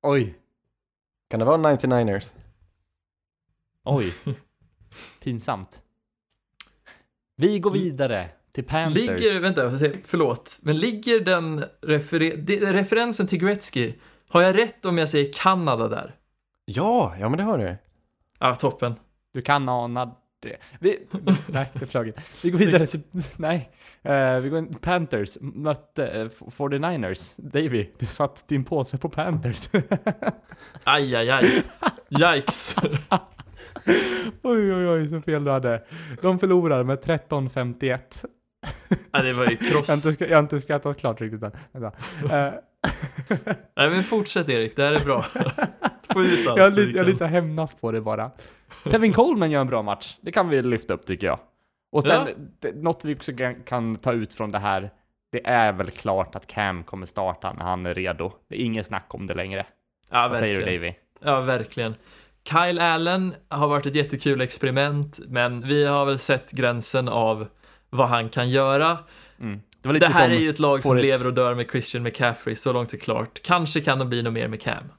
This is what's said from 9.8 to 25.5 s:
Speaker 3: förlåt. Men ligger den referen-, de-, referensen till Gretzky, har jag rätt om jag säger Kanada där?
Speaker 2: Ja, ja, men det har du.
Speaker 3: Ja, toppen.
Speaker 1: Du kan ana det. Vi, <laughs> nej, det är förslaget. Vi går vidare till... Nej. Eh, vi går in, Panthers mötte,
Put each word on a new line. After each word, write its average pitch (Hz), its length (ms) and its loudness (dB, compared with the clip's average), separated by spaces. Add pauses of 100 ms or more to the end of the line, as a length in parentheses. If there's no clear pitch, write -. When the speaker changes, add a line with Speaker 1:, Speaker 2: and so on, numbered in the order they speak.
Speaker 3:
förlåt. 135 560 -2
Men 151 160 0
ligger 220 420 0
den 165 440 0 (180)
referen-, 156 540 0 (100)
de-, 196 140 0
referensen 202 680 2
till 175 120 -2
Gretzky, 165 540 -2 (360)
har 170 120 6
jag 185 160 6
rätt 226 280 0
om 175 120 0
jag 156 120 2
säger 143 240 2
Kanada 151 540 2
där? - 280 -6 (500)
Speaker 2:
Ja, 143 540 0
ja, 107 100 0
men 147 80 0
det 190 60 -2
har 208 140 0
du. 95 180 -2 (640)
Speaker 3:
Ja, 123 160 2
toppen. 120 380 -2 (400)
Speaker 1:
Du 127 80 -8
kan 139 280 2
ana 120 460 -4 (240)
det. - 180 -14 (220)
Vi, 196 280 2
<laughs> - 40 -14 (360)
nej, 135 260 -4
det 131 80 -8
är 131 40 -6
förslaget. 113 340 -4 (240)
Vi 175 80 2
går 175 80 0
vidare 165 280 6
till... 156 140 -8 (360)
Nej. 156 340 -4 (300)
Eh, 131 380 2
vi 135 100 -4
går 160 100 -2
in, 160 140 -8
Panthers 156 680 -2
mötte, 143 680 -4